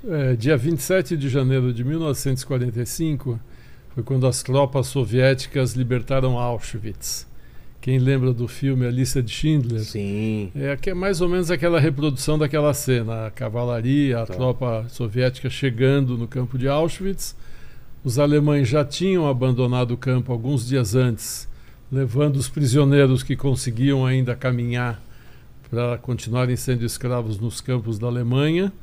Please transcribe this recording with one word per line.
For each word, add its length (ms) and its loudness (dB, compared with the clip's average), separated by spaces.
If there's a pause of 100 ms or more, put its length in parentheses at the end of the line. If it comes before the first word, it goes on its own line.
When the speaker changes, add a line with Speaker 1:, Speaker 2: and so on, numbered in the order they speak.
Speaker 1:
É, 280 2
dia 200 2
vinte 240 0
e 40 -6
sete 340 0
de 100 -2
janeiro 460 2
de 100 -4
mil 160 -2
novecentos 440 -2
e 20 -10
quarenta 360 -2
e 40 -2
cinco 540 -4 (500)
foi 140 -6
quando 240 2
as 160 0
tropas 440 0
soviéticas 880 2
libertaram 640 0
Auschwitz. 880 -6 (560)
Quem 160 2
lembra 340 4
do 160 -2
filme 380 0
A 60 -2
Lista 320 0
de 80 -4
Schindler? 520 0
Speaker 2:
Sim. 720 -4
Speaker 1:
É, 220 -2
que 140 -2
é 20 -4
mais 260 0
ou 80 2
menos 220 2
aquela 300 2
reprodução 580 2
daquela 380 2
cena: 520 -2
a 40 -8
cavalaria, 920 0
a 40 -2
Speaker 2:
Tá. 100 -10
Speaker 1:
tropa 520 0
soviética 640 -2
chegando 640 2
no 120 -4
campo 320 -4
de 80 0
Auschwitz. 680 -2 (680)
Os 160 0
alemães 500 4
já 160 4
tinham 420 2
abandonado 640 2
o 60 -2
campo 340 0
alguns 360 0
dias 260 0
antes, 560 0 (420)
levando 460 2
os 100 0
prisioneiros 760 6
que 120 -2
conseguiam 680 0
ainda 300 2
caminhar 680 -2 (680)
pra 280 -2
continuarem 580 -2
sendo 300 -2
escravos 540 -2
nos 200 -4
campos 380 -2
da 100 -4
Alemanha. 640 2 (120)